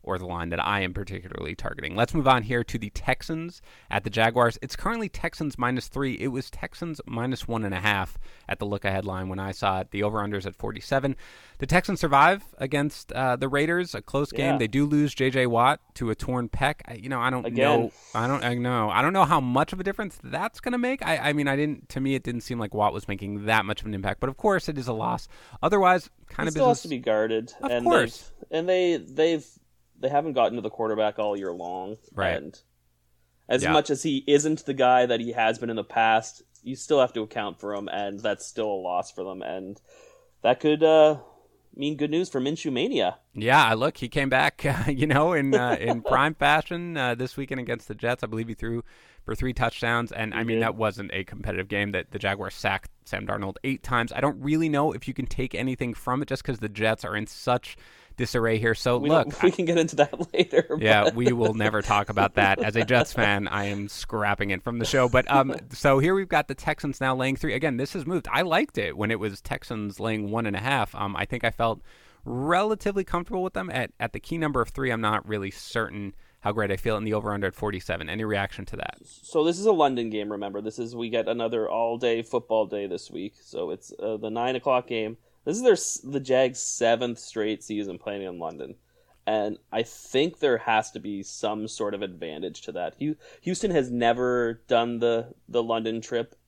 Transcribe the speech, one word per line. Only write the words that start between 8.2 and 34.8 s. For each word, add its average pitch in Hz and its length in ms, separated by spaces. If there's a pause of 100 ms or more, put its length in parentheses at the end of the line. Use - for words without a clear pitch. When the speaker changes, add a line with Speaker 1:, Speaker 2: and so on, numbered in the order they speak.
Speaker 1:
at 95 120
the 107 60
look-ahead 98 380
line 92 240
when 95 120
I 98 120
saw 95 300
it. - 100
The 101 120
over-under's 104 420
at 92 100
forty-seven. 131 600 (400)
The 139 100
Texans 180 320
survive 165 460 (120)
against, 143 540
uh, 127 240
the 135 140
Raiders, 165 440
a 104 80
close 143 300
game. 139 220
Speaker 2:
Yeah. 120 40
Speaker 1:
They 113 120
do 143 160
lose 147 280
J 131 180
J 127 160
Watt 120 340 (140)
to 117 140
a 107 60
torn 123 320
pec. 143 280 (120)
I, 120 60
you 117 160
know, 131 100
I 123 100
don't 127 160
Speaker 2:
Again. 123 360
Speaker 1:
know. 113 100 (240)
I 113 100
don't, 131 180
I 120 100
know. 120 360
I 98 120
don't 160 120
know 190 120
how 151 160
much 131 320
of 185 80
a - 20
difference 196 400
that's 160 380
gonna 247 160
make. 247 280
I, 160 120
I 147 160
mean, 143 160
I 135 80
didn't, 151 320
to 131 100
me, 135 160
it 127 80
didn't 120 180
seem 120 160
like 107 160
Watt 104 200
was 101 160
making 101 380
that 110 180
much 107 160
of 107 60
an 107 60
impact. 95 280
But, 131 80
of 131 80
course, 196 320
it 147 80
is 123 100
a 123 60
loss. 113 340 (340)
Otherwise, 185 480 (200)
kind - 180
Speaker 2:
He - 0
Speaker 1:
of 156 60
Speaker 2:
still 247 160
has 233 80
Speaker 1:
business - 60
Speaker 2:
to 180 40
be 135 120
guarded. 110 640
Speaker 1:
Of 269 80
Speaker 2:
And 120 160
Speaker 1:
course. - 460 (180)
Speaker 2:
they've, 160 100
and 175 100
they, 180 280
they've, 151 480 (560)
they 131 60
haven't 147 240
gotten - 240
to 117 60
the 107 80
quarterback 110 500
all 104 180
year 95 140
long. 92 460 (180)
Speaker 1:
Right. 90 220
Speaker 2:
And 71 200 (880)
as 127 160
Speaker 1:
Yeah. 156 100
Speaker 2:
much 151 160
as 139 140
he 139 240
isn't 147 380
the 139 80
guy 127 320